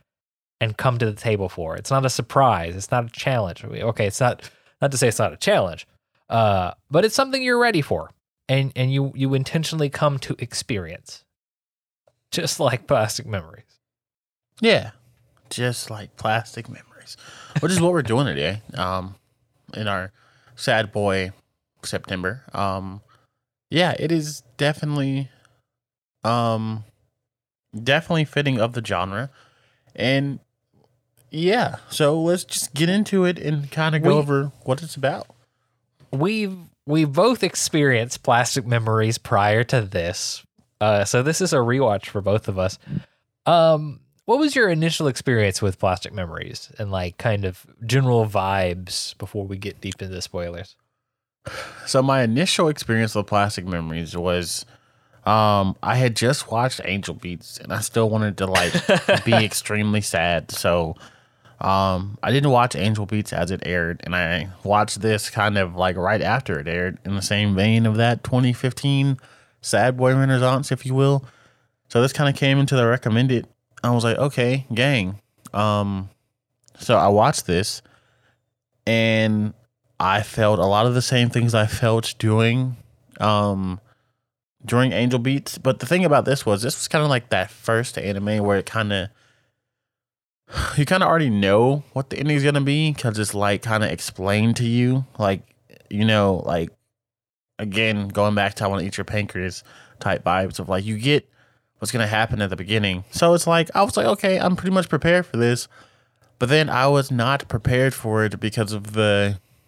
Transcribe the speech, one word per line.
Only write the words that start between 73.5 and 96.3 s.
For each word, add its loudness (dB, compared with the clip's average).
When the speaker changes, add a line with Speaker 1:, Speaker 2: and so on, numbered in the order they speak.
Speaker 2:
I 0
was 2
like, 2
"Okay, 0
gang." 0
Um, 0
so 4
I 6
watched 4
this, -2
and 2
I 2
felt 2
a 4
lot 4
of 2
the 2
same 2
things 2
I 4
felt 0
doing, 2
um, 0
during 2
Angel 2
Beats. -2
But -2
the -8
thing 2
about 4
this 0
was, 2
this -4
was -8
kinda 2
like 0
that -2
first -2
anime -2
where 2
it -2
kinda, -4
<sighs> -4
you 2
kinda 2
already 4
know 4
what -4
the -8
ending's 0
gonna 2
be 2
'cause -2
it's, -2
like, 0
kinda 0
explained 0
to -2
you. 2
Like, 0
you 0
know, 4